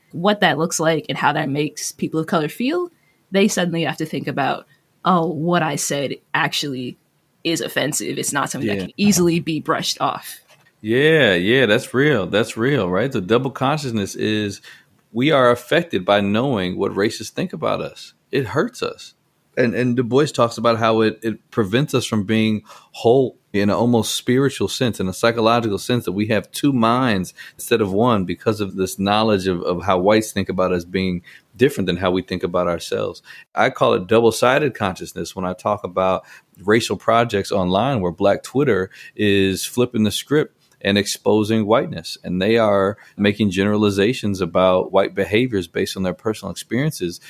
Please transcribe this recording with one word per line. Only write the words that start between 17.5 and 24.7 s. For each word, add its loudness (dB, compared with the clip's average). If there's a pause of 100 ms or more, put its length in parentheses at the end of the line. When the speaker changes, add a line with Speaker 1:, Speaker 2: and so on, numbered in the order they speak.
Speaker 2:
about -4
us. -12 (180)
It -2
hurts -4
us. -8 (440)
And, 2
and 0
Du 2
Bois 2
talks 0
about 2
how 2
it, 2
it -8
prevents 0
us 0
from -2
being 0 (300)
whole 2 (160)
in 0
an 2
almost 2
spiritual 0
sense, -4